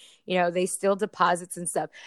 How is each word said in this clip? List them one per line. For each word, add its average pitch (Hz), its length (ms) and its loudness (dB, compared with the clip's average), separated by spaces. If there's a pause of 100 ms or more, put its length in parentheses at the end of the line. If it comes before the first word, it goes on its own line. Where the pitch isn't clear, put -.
(260)
You 185 140 0
know, 175 120 4
they 180 140 0
steal 196 300 0
deposits 180 600 0
and 175 140 -8
stuff. 156 220 -4 (160)